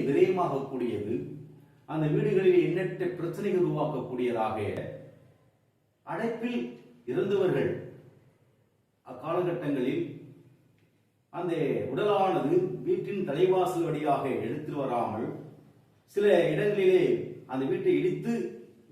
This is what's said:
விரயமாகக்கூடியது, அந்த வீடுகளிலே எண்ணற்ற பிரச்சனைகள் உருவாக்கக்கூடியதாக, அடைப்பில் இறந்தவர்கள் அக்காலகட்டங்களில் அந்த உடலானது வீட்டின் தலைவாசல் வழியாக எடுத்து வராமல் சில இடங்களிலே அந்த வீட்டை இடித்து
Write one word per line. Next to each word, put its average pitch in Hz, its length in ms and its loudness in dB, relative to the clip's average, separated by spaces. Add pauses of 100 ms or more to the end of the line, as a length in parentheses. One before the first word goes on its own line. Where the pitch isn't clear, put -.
விரயமாகக்கூடியது, 139 1040 0 (760)
அந்த 156 220 0
வீடுகளிலே 190 540 6
எண்ணற்ற 185 380 -2 (120)
பிரச்சனைகள் 180 480 0
உருவாக்கக்கூடியதாக, 120 920 -2 (1500)
அடைப்பில் 233 540 -4 (520)
இறந்தவர்கள் 190 580 2 (1400)
அக்காலகட்டங்களில் 143 920 -2 (1300)
அந்த 175 160 -2 (360)
உடலானது 190 640 2 (320)
வீட்டின் 202 420 -2
தலைவாசல் 175 600 2
வழியாக 143 360 0 (220)
எடுத்து 151 340 -6
வராமல் 120 460 -2 (880)
சில 208 120 4 (260)
இடங்களிலே 190 520 4 (480)
அந்த 135 180 -2
வீட்டை 123 280 2
இடித்து 180 340 -2 (600)